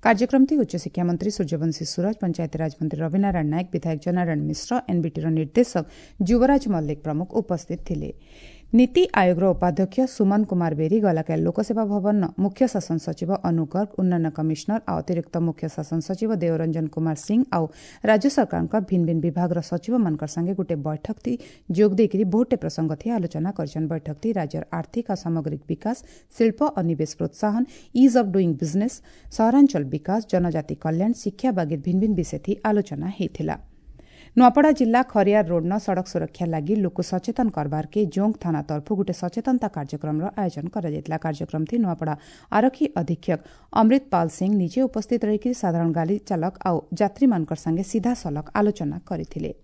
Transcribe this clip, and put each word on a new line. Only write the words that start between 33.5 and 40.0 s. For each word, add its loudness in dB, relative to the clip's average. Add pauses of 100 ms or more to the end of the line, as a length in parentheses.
ନୂଆପଡ଼ା 8
ଜିଲ୍ଲା 4
ଖରିଆର 4
ରୋଡ୍ନ 0
ସଡ଼କ -2
ସୁରକ୍ଷା -4
ଲାଗି -2
ଲୋକ 0
ସଚେତନ -2 (100)
କରବାରକେ -4 (160)
ଜୋଙ୍ଗ 0
ଥାନା -2
ତରଫୁ -4
ଗୋଟେ -2
ସଚେତନତା -2
କାର୍ଯ୍ୟକ୍ରମର -4 (120)